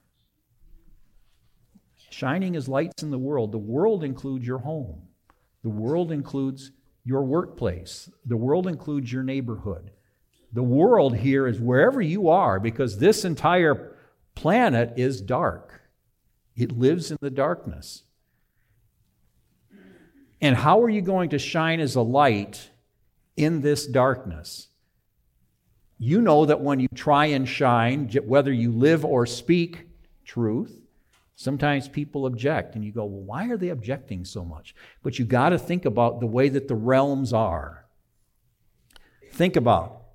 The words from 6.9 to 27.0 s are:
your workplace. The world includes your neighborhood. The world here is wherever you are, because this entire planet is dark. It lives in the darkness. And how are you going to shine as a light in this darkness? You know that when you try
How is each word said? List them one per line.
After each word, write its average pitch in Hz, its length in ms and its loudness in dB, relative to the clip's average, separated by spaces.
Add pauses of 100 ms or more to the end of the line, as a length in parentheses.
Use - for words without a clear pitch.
your 135 200 -2
workplace. 127 880 -4 (160)
The 117 120 -2
world 143 280 0
includes 143 460 -6
your 131 120 -4
neighborhood. 113 680 -6 (600)
The 123 120 -2
world 143 520 6
here 135 300 2
is 113 140 -2
wherever 147 420 4
you 175 280 0
are, 151 300 4
because 117 380 -4
this 190 260 4
entire 165 720 2 (380)
planet 151 640 2
is 123 240 -2
dark. 120 580 -4 (760)
It 117 160 -2
lives 143 400 0
in 151 100 -8
the 143 80 -6
darkness. 135 720 -6 (2500)
And 139 140 4
how 170 260 4
are 240 80 4
you 214 140 0
going 185 260 0
to 147 80 -2
shine 160 420 -2
as 127 160 -2
a 127 60 2
light 113 720 0 (640)
in 156 240 0
this 147 240 0
darkness? 123 840 -2 (1300)
You 139 200 2
know 156 280 6
that 147 140 4
when 139 180 0
you 131 160 2
try 147 320 2